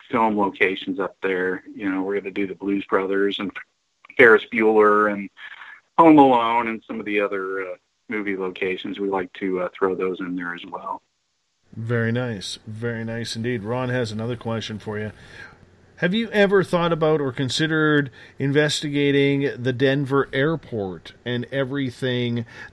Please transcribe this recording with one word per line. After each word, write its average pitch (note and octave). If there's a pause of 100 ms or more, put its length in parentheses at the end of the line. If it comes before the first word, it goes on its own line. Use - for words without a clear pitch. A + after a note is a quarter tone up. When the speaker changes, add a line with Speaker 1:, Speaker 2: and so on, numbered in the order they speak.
Speaker 1:
film A2+
locations F#2+
up F#2
there. F#2 (120)
You G#2
know, F#2
we're G2
gonna F#2+
do G2
the F#2
Blues G2
Brothers G2
and F#2+ (640)
Ferris A2+
Bueller G#2+
and G2+ (680)
Home D#3+
Alone A#2
and A2
some A2+
of G#2
the G#2
other, F#2+
uh, F2+ (340)
movie G2+
locations. F#2
We G2
like F#2
to, F#2
uh, F2
throw F#2
those F#2
in F#2
there F2
as F2
well. E2+ (760)
Speaker 2:
Very A2+
nice. A#2
Very A2+
nice A2+
indeed. A2+
Ron B2
has B2
another A2
question A2+
for G#2+
you. G#2+ (840)
Have F3+
you A3+
ever G3+
thought E3+
about D#3
or C3+
considered D3+ (260)
investigating C#3+
the B2
Denver C3+
airport A#2+ (120)
and A#2+
everything B2+ (280)